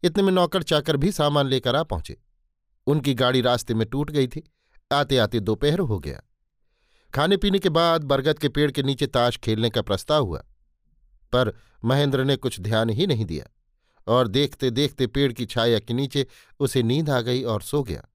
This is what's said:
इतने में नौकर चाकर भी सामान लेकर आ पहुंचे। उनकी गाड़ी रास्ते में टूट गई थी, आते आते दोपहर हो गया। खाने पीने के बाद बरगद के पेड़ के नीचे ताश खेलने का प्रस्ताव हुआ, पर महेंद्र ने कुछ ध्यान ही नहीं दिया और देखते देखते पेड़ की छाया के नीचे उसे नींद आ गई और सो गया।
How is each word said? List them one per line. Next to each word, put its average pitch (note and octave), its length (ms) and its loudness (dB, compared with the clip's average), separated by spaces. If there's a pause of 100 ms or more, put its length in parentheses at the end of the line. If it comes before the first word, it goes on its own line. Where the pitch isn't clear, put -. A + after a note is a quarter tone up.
इतने F3+ 200 2
में G3 80 4
नौकर F3+ 320 2
चाकर D3 340 0
भी D#3+ 140 2
सामान D3 360 2
लेकर B2+ 280 0
आ D#3 80 0
पहुंचे। - 380 -8 (680)
उनकी C#3 260 0
गाड़ी B2+ 280 2
रास्ते A#2+ 320 0
में A2 140 0
टूट C#3+ 240 -4
गई C#3 160 0
थी, - 240 -12 (400)
आते C#3 260 2
आते A2+ 220 2
दोपहर C#3 400 0
हो A2+ 200 -2
गया। C#2+ 300 -12 (880)
खाने E3+ 220 2
पीने G3 220 2
के F#3+ 100 0
बाद E3 340 2
बरगद C#3 360 0
के D3 100 0
पेड़ C#3+ 220 0
के C#3 120 -4
नीचे C3+ 240 -2
ताश A#2+ 300 2
खेलने A2 320 -2
का A2 120 -2
प्रस्ताव B2 440 0
हुआ, E2 140 -8 (920)
पर B2 220 0 (320)
महेंद्र C3+ 380 2
ने C#3 120 2
कुछ A#2+ 240 -6
ध्यान A2 300 0
ही B2 180 0
नहीं A2+ 180 -2
दिया D#2+ 200 -8 (600)
और A#2+ 200 4
देखते C3+ 420 0
देखते C3 380 -2
पेड़ C#3 260 0
की A#2 120 -8
छाया A#2 340 2
के A#2 140 -6
नीचे C3+ 340 -2 (320)
उसे C3 240 0
नींद C#3+ 260 0
आ B2+ 120 2
गई B2 220 -2
और A2 180 -2
सो C#3+ 220 -4
गया। F#2 320 -8